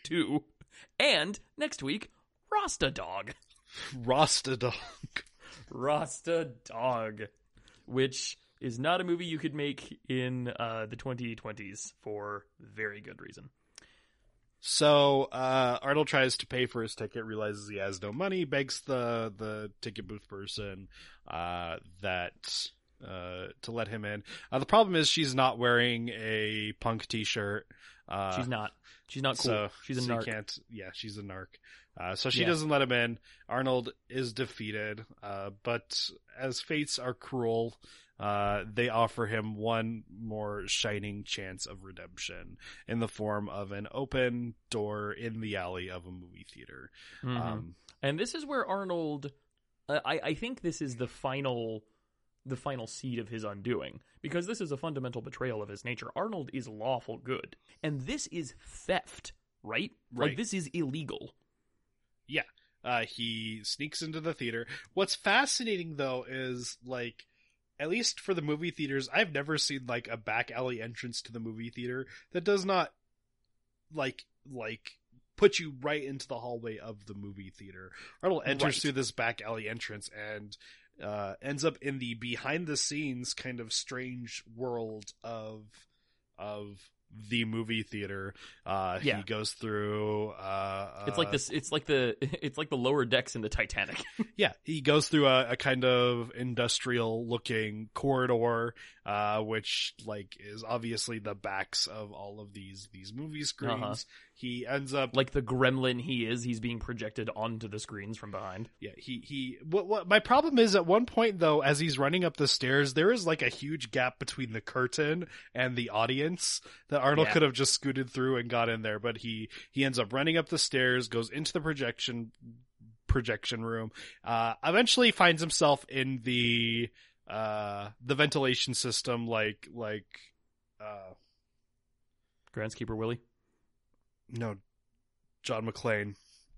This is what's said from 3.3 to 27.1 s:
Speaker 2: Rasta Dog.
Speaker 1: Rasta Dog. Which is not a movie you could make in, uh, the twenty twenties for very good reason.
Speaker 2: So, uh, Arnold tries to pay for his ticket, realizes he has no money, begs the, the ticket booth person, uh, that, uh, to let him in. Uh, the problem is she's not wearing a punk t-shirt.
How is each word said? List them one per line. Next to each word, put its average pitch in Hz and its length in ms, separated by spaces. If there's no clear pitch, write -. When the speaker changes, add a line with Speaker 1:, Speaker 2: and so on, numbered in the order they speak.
Speaker 2:
Rasta 131 580
Dog. 120 180
Speaker 1:
Rasta 151 840
Dog. 113 580
Which 131 520
is 120 180
not 170 220
a - 20
movie 175 220
you 156 140
could 147 160
make 147 520
in, 127 420
uh, 113 280
the 113 80
twenty 120 400
twenties 104 680
for 104 440
very 104 420
good 92 200
reason. - 280
Speaker 2:
So, 143 680
uh, 131 500
Arnold 143 260
tries 131 300
to - 100
pay 127 180
for 120 160
his 113 120
ticket, 113 300
realizes 104 460
he 104 80
has 98 240
no 104 100
money, 185 320
begs 139 380
the, 117 560
the 107 340
ticket 101 240
booth 104 220
person, 98 640
uh, 87 480
that, 90 320
uh, 90 420
to 120 100
let 113 160
him 107 160
in. 104 180
Uh, 135 80
the 131 60
problem 208 320
is 156 100
she's 143 260
not 131 240
wearing 120 520
a 107 720
punk 113 260
t-shirt. 104 600